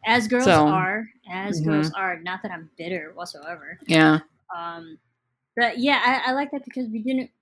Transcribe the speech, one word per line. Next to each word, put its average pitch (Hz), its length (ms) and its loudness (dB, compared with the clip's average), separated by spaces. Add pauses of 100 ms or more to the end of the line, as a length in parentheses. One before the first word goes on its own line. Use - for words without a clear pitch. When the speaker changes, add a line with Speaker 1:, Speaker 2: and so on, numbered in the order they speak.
Speaker 1:
As 226 240 2
girls 247 160 2
Speaker 2:
So, 156 240 8
Speaker 1:
are. 190 400 0 (240)
As 185 300 -6
girls 156 280 0
Speaker 2:
mm-hmm. 185 100 -6
Speaker 1:
are. 180 200 -2
Not 180 220 -8
that 196 100 -8
I'm 165 240 -14
bitter 165 380 -8
whatsoever. 160 720 -14
Speaker 2:
Yeah. 160 340 4 (340)
Speaker 1:
Um, 170 440 -12 (580)
but 233 220 0
yeah, 254 240 2 (240)
I, 262 40 -2
I 254 40 0
like 285 180 -4
that 277 120 -8
because 254 240 -8
we 220 140 -8
didn't 254 280 -4 (120)